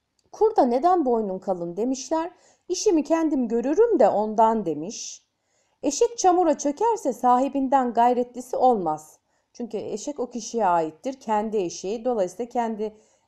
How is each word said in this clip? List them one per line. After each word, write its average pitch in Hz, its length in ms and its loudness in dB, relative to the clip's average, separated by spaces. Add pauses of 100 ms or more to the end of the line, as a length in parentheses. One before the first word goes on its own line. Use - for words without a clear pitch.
(320)
"Kurda 427 340 2
neden 285 400 2
boynun 220 340 0
kalın?" 175 380 -6
demişler. 269 540 -4 (380)
"İşimi 349 340 2
kendim 311 440 0
görürüm 294 520 2
de 202 100 6
ondan." 214 560 2
demiş. 165 600 -8 (580)
"Eşek 480 340 0
çamura 349 400 4
çökerse 294 560 -2
sahibinden 254 800 0
gayretlisi 247 640 0
olmaz." 185 600 0 (340)
Çünkü 226 240 -10
eşek 208 420 -8
o 247 100 -6
kişiye 226 360 -6
aittir. 175 540 -2
Kendi 214 380 -2
eşeği. 196 480 -6
Dolayısıyla 233 440 -2
kendi 220 460 -4 (320)